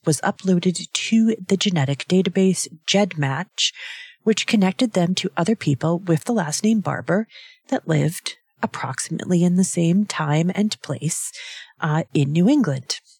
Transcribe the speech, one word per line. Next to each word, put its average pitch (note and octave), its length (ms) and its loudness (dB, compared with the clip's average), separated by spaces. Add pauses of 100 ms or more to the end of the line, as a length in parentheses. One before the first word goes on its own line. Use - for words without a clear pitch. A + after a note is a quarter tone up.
was D#3 160 0
uploaded F3 680 0
to A3+ 440 2 (120)
the G3 100 2
genetic C#3+ 500 0
database F#3+ 600 2 (180)
gedmatch, E3+ 840 0 (500)
which - 240 2
connected G#3 480 2
them F3+ 220 2
to - 200 -4
other F#3+ 200 0
people D#3+ 420 0
with E3+ 280 -2
the B3 80 -2
last E3 300 -4
name A3 180 2
Barber F3+ 460 -2 (420)
that - 180 -4
lived D#3 500 -2 (240)
approximately E3+ 840 -2
in F3+ 140 2
the F#3+ 60 4
same F3 420 2
time D#3 500 0
and G#3+ 260 -2
place, - 520 -6 (480)
uh, D#3+ 220 0 (100)
in C#3+ 180 2
New F3 160 4
England. F#3+ 540 0 (180)